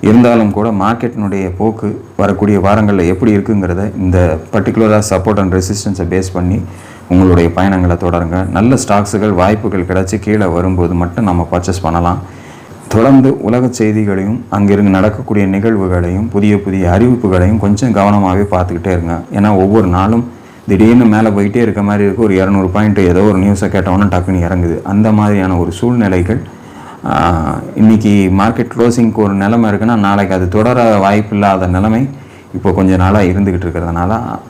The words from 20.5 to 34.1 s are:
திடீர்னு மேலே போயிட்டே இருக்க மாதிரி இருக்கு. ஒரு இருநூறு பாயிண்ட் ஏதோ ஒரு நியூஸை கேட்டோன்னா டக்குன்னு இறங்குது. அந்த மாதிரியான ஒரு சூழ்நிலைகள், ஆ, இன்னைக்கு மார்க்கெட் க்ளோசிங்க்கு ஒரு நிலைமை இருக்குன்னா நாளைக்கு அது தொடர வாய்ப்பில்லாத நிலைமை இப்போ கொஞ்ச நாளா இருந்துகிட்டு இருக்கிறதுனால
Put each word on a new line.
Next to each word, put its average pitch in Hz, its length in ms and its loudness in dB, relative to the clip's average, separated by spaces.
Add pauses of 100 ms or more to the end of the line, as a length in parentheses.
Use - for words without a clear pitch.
திடீர்னு 113 380 4
மேலே 110 240 2
போயிட்டே 101 260 -2
இருக்க 107 280 0
மாதிரி 104 200 0
இருக்கு. 101 200 0
ஒரு 101 120 0
இருநூறு 95 320 0
பாயிண்ட் 104 320 0
ஏதோ 90 220 2
ஒரு 101 180 2
நியூஸை 101 260 0
கேட்டோன்னா 95 420 0
டக்குன்னு 90 400 -2
இறங்குது. 85 360 -2
அந்த 107 280 0
மாதிரியான 101 460 0
ஒரு 85 140 -2
சூழ்நிலைகள், 110 720 -2 (640)
ஆ, 82 380 0 (320)
இன்னைக்கு 104 600 2
மார்க்கெட் 113 400 -2
க்ளோசிங்க்கு 117 380 2
ஒரு 104 180 0
நிலைமை 107 380 0
இருக்குன்னா 110 240 0
நாளைக்கு 101 400 0
அது 92 120 0
தொடர 113 500 2
வாய்ப்பில்லாத 101 680 0
நிலைமை 110 420 0 (440)
இப்போ 92 180 -2
கொஞ்ச 95 240 2
நாளா 95 240 2
இருந்துகிட்டு 92 480 0
இருக்கிறதுனால 87 520 -4 (300)